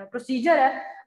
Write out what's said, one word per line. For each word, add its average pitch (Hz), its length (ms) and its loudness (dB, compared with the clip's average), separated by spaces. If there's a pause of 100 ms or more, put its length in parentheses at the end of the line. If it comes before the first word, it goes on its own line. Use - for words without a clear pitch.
प्रोसीजर 254 540 0
है 269 380 0 (100)